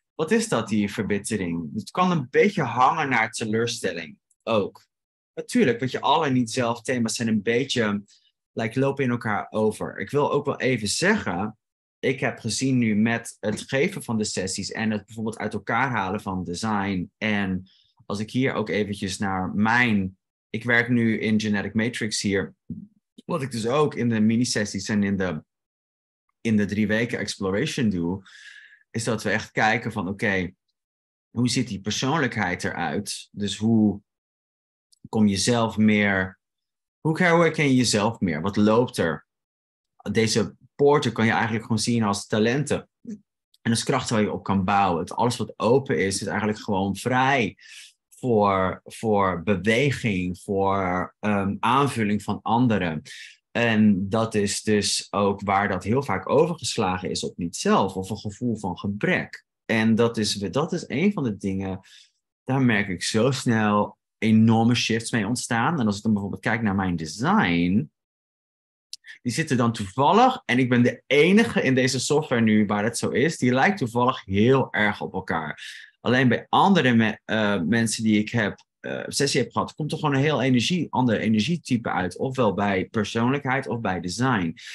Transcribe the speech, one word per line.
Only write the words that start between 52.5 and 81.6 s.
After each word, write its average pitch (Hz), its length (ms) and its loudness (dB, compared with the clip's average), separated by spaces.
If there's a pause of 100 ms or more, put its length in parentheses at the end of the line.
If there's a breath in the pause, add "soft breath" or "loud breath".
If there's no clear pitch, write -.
En 107 580 4
dat 110 260 0
is 101 260 -2
dus 104 500 0
ook 98 300 0
waar 101 260 2
dat 92 160 -4
heel 120 200 0
vaak 95 260 -4
overgeslagen 117 800 0
is - 140 -6
op - 140 -8
niet - 180 -6
zelf 190 400 0
of 95 140 -6
een 107 80 -6
gevoel 107 400 -6
van 104 200 -8
gebrek. 104 680 -4 (200)
En 113 300 2
dat 117 220 2
is, 107 160 -2
dat 104 400 -2
is 170 160 -6
een 185 240 0
van 180 100 -4
de 107 140 -2
dingen, 95 420 -4 (640 loud breath)
daar 135 180 -2
merk 107 260 2
ik 90 160 -6
zo 110 280 2
snel 107 680 0 (200)
enorme 113 580 6
shifts 113 360 -2
mee 107 160 0
ontstaan. 123 520 -2
En 117 60 0
als 101 120 0
ik 104 60 -10
dan 110 100 2
bijvoorbeeld 101 280 -4
kijk 117 200 -2
naar 101 140 0
mijn 95 200 0
design, 92 920 0 (1300 loud breath)
die 120 120 -4
zitten 151 240 0
dan 117 140 2
toevallig, 160 720 2
en 120 140 2
ik 127 100 2
ben 120 140 4
de - 240 0
enige 180 540 4
in 131 140 2
deze 131 240 2
software 127 420 0
nu 107 240 4
waar 104 180 0
het 113 140 -2
zo 104 120 -2
is, 139 280 0
die 123 160 2
lijkt 175 240 2
toevallig 123 480 -2
heel 117 480 2
erg 104 280 0
op - 120 -8
elkaar. 82 720 -8 (160)
Alleen 127 280 2
bij 110 220 0
andere 147 440 4
me-, 113 320 2
eh, 104 360 0
mensen 113 420 -2
die 107 160 4
ik 107 100 -2
heb, 104 360 -4 (140)
eh, 64 280 -8
sessie - 340 0
heb 117 100 -6
gehad, 95 220 -4
komt 151 180 -6
er 160 60 -4
gewoon 143 180 0
een 135 60 2
heel 143 200 2
energie, 131 480 2
ander 117 300 2
energietype 113 680 0